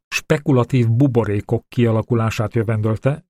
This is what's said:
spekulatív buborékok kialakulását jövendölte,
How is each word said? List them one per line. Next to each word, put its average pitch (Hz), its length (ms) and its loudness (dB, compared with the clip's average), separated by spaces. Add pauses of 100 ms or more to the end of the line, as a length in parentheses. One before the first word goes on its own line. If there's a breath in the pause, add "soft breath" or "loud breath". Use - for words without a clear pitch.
spekulatív 127 800 0
buborékok 113 800 0
kialakulását 113 840 0
jövendölte, 110 760 -2